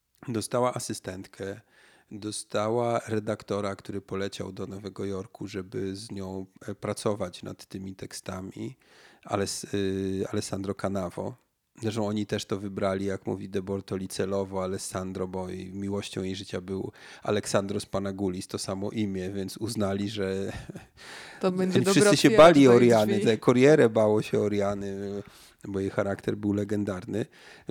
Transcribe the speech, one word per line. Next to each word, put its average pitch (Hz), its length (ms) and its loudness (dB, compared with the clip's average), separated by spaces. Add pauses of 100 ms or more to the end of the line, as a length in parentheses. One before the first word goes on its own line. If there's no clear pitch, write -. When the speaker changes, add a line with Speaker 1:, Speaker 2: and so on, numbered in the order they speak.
(280)
Speaker 1:
dostała 123 460 0
asystentkę, 101 840 -8 (500)
dostała 110 1000 -2
redaktora, 104 680 -4
który 101 240 -10
poleciał 95 520 -8
do 95 140 -10
Nowego 98 380 -10
Jorku, 98 420 -8
żeby 98 500 -6
z 110 140 -14
nią, 95 360 -8 (220)
e, 104 60 -8
pracować 104 680 -4
nad 98 240 -12
tymi 95 280 -10
tekstami, 95 840 -10 (480)
Aless-, - 500 -4
y, 95 580 -2
Alessandro 98 420 -4
Canavo. 98 640 -6 (460)
Zresztą 110 240 -2
oni 104 200 -2
też 104 200 -4
to 101 120 -4
wybrali, 98 480 -2
jak 95 200 -6
mówi 101 220 -6
de 95 140 -4
Bortoli, 95 460 -6
celowo 98 560 -4
Alessandro, 95 640 -6
bo 92 200 -8
jej 92 260 -10
miłością 98 480 -6
jej 95 140 -4
życia 98 240 -8
był 95 320 -6 (300)
Aleksandro 101 580 0
Spanagoulis, 98 680 -4
to 104 100 -6
samo 101 320 -6
imię, 98 400 -4
więc 98 260 -6
uznali, 101 540 -2
że 98 420 -4 (880)
Speaker 2:
To 185 120 2
będzie 185 240 0
Speaker 1:
oni 185 80 4
Speaker 2:
dobre 196 180 6
Speaker 1:
wszyscy 202 140 8
się - 120 6
Speaker 2:
otwierać 151 260 12
Speaker 1:
bali 143 100 10
Speaker 2:
do 127 60 12
jej 120 60 10
Speaker 1:
Oriany, 113 360 6
Speaker 2:
drzwi. 104 120 2
Speaker 1:
te 110 140 4
Corriere 131 500 8
bało 110 340 4
się 113 180 0
Oriany, 101 560 -2 (720)
bo 98 120 -2
jej 98 100 0
charakter 98 460 -2
był 104 160 0
legendarny, 101 760 -2 (440)